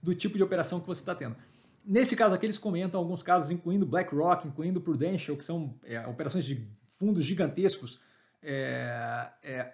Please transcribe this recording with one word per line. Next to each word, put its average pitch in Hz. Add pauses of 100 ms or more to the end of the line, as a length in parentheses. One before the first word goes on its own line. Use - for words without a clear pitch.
do 175
tipo 202
de 190
operação 180
que 170
você 180
tá 180
tendo. 120 (480)
Nesse 240
caso 208
aqui 185
eles 214
comentam 185
alguns 170
casos, 175
incluindo 175
BlackRock, 170
incluindo 165
Prudential, 165
que 143
são, 160 (100)
é, 117
operações 127
de 123 (280)
fundos 190
gigantescos, 175 (440)
é, 123 (160)
é, 127